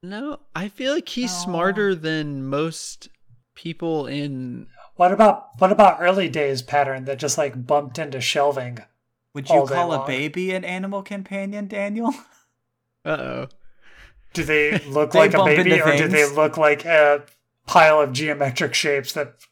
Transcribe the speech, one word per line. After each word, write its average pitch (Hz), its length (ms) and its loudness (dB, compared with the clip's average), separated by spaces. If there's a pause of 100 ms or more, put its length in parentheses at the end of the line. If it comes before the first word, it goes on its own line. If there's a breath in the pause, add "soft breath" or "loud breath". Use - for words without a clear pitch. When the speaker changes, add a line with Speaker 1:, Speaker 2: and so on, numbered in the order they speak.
Speaker 1:
No, 220 380 -12 (140)
I 180 140 -8
feel 269 260 -4
like 339 140 -6
he's 240 240 -6
Speaker 2:
No. 180 120 -8
Speaker 1:
smarter 190 500 0
than 156 500 -6
most 147 640 -6 (460)
people 165 520 -6
in 131 640 -8 (260 soft breath)
Speaker 3:
What 180 180 4
about, 208 380 2 (100)
what 185 120 4
about 202 280 6
early 180 280 2
days 139 340 -2
Pattern 135 420 -2
that 135 140 -8
just, 139 200 -4
like, 127 280 -4
bumped 143 320 -2
into 139 220 -8
shelving 135 580 -2 (560)
Speaker 2:
Would 139 160 -10
Speaker 3:
all 147 120 6
Speaker 2:
you 131 60 -2
Speaker 3:
day 135 60 -2
Speaker 2:
call 170 180 0
a 147 60 -2
Speaker 3:
long? 135 80 -6
Speaker 2:
baby 151 460 -4
an 185 120 -6
animal 190 380 -8
companion, 196 680 -10
Daniel? 214 460 -4 (460 soft breath)
<laughs> - 440 -20
Speaker 1:
Uh-oh. 131 440 -6 (840 soft breath)
Speaker 3:
Do 165 100 -4
they 151 400 0
look 147 280 0
Speaker 2:
They 160 80 6
Speaker 3:
like 151 140 6
a - 40 4
Speaker 2:
bump 190 100 4
Speaker 3:
baby, 170 240 4
Speaker 2:
into 175 120 4
Speaker 3:
or 151 120 4
do 151 120 2
they 151 160 4
Speaker 2:
things. 143 120 -2
Speaker 3:
look 156 200 2
like 151 280 2
a 147 400 4 (420)
pile 156 340 6
of 139 120 2
geometric 143 640 -2
shapes 139 400 -2
that 139 220 -8 (160)